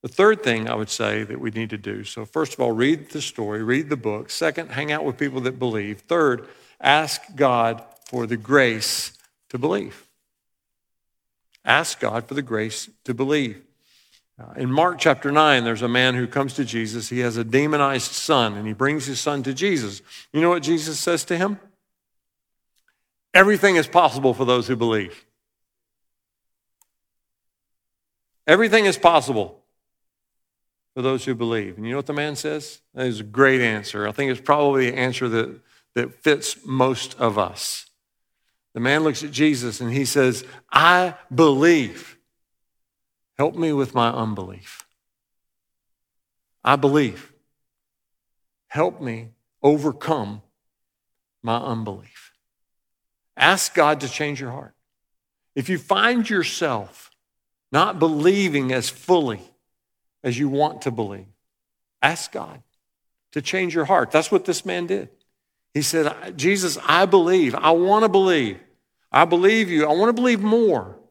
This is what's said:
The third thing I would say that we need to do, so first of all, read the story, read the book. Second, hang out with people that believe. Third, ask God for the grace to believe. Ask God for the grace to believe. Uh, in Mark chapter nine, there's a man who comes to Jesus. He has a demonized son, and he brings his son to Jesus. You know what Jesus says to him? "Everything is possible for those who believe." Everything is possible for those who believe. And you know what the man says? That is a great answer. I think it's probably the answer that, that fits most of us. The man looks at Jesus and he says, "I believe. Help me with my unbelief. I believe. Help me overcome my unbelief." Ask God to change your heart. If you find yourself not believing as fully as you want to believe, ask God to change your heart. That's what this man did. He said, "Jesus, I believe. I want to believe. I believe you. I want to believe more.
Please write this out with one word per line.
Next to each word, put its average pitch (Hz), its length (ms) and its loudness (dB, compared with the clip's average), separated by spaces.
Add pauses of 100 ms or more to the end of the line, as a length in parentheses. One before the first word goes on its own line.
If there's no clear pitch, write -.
The 127 100 -12
third 208 300 4
thing 113 260 0
I 117 60 -4
would 107 160 -6
say 107 340 -4
that 123 160 -10
we 117 100 -6
need 113 200 -8
to 107 80 -8
do, 101 260 -10
so 110 220 -14
first 156 260 -4
of - 80 -16
all, 123 100 0
read 143 400 -2
the 151 120 -8
story, 107 400 -8
read 135 260 -2
the 147 80 -4
book. 107 340 -6
Second, 160 400 -4
hang 147 220 -6
out 151 120 -4
with 131 120 -4
people 131 240 -4
that 127 180 -4
believe. 107 440 -4
Third, 147 440 0 (340)
ask 147 420 0 (120)
God 120 480 0 (220)
for 120 220 -6
the 117 100 -4
grace 117 760 0 (360)
to 127 100 -10
believe. 165 480 -6 (1600)
Ask 147 340 0
God 117 300 -4
for 135 60 -12
the 143 80 -4
grace 110 460 -6 (160)
to 123 100 -6
believe. 131 480 -2 (760)
Uh, - 200 -20
in 127 120 -4
Mark 160 280 2
chapter 143 340 2
nine, 147 320 4
there's 113 180 -2
a 123 60 -2
man 127 260 2
who 123 120 -2
comes 139 280 -4
to 143 100 -4
Jesus. 113 440 -6
He 123 120 -4
has 117 180 -2
a 117 40 -4
demonized 139 680 0
son, 120 420 2
and 104 120 -8
he 107 80 -6
brings 131 320 -2
his 131 120 -8
son 143 260 -4
to 135 100 -6
Jesus. 131 480 -4 (280)
You 151 120 -2
know 170 80 4
what 175 120 0
Jesus 156 380 -2
says 170 240 -2
to 170 140 -4
him? 196 200 -2 (1700)
"Everything 196 440 6
is 156 120 2
possible 135 460 4
for 131 100 -2
those 123 240 0
who 127 80 -2
believe." 110 480 -4 (3250)
Everything 208 380 4
is 190 140 2
possible 127 640 2 (1300)
for 131 80 -8
those 131 220 -2
who 135 100 -4
believe. 110 420 -4
And 107 100 -12
you 120 60 -6
know 135 60 -4
what 135 80 -8
the 151 60 -8
man 147 240 -4
says? 151 440 -8 (140)
That 127 120 -4
is 113 140 -4
a 107 40 -12
great 131 360 4
answer. 107 460 -2
I 107 60 -4
think 139 180 -2
it's 123 100 -6
probably 143 500 2
the 123 60 -8
answer 127 320 -2
that, 113 320 -2 (340)
that 123 280 -6
fits - 420 0
most 131 540 -2
of 113 200 0
us. - 480 -6 (840)
The 113 80 -10
man 139 220 2
looks 151 200 -2
at 147 80 -12
Jesus 127 500 0
and 120 120 -6
he 135 120 -2
says, 127 400 0 (260)
"I 170 440 4 (200)
believe. 143 840 2 (1160)
Help 147 180 -2
me 165 200 -2
with 135 200 -2
my 120 140 2
unbelief. 98 800 -8 (1800)
I 131 120 4
believe. 139 580 0 (1300)
Help 170 300 -2
me 117 300 -10 (340)
overcome 143 800 0 (1040)
my 117 160 -2
unbelief." 107 760 -10 (1040)
Ask 170 380 2
God 151 260 4
to 139 80 -6
change 147 320 -6
your 127 120 -12
heart. 147 220 -16 (800)
If 131 140 -6
you 185 80 -2
find 220 540 0
yourself 156 800 -4 (600)
not 185 280 2
believing 156 760 2
as 127 160 -2
fully 143 540 0 (840)
as 120 140 -4
you 143 100 -2
want 147 340 -2
to 135 80 -4
believe, 101 360 -8 (760)
ask 156 320 -2
God 143 300 -12 (720)
to 147 100 -6
change 180 320 -4
your 160 100 0
heart. 190 260 4
That's 156 220 2
what 185 140 2
this 170 180 -4
man 180 220 -4
did. 190 240 -4 (640)
He 147 80 -2
said, 156 560 -2
"Jesus, 180 440 0
I 170 220 4
believe. 175 500 4
I 156 180 2
want 190 320 4
to 220 40 4
believe. 175 500 2 (540)
I 151 140 6
believe 190 420 4
you. 156 160 2
I 147 80 0
want 190 160 2
to 240 60 2
believe 240 260 2
more. 202 560 2 (140)